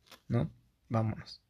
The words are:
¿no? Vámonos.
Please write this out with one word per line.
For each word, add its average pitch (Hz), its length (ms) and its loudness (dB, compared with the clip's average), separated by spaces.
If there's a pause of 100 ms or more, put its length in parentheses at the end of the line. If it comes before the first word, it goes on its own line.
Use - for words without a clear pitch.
(280)
¿no? 127 240 2 (360)
Vámonos. 110 600 -2